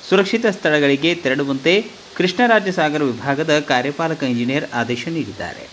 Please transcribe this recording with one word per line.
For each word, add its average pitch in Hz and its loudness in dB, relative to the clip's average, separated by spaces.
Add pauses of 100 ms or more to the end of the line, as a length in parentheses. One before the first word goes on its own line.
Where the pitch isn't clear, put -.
ಸುರಕ್ಷಿತ 202 2 (120)
ಸ್ಥಳಗಳಿಗೆ 147 2 (120)
ತೆರಳುವಂತೆ 139 0 (440)
ಕೃಷ್ಣರಾಜಸಾಗರ 180 2
ವಿಭಾಗದ 139 0 (160)
ಕಾರ್ಯಪಾಲಕ 147 0 (100)
ಇಂಜಿನಿಯರ್ 123 -2 (140)
ಆದೇಶ 120 -4 (120)
ನೀಡಿದ್ದಾರೆ. 101 -8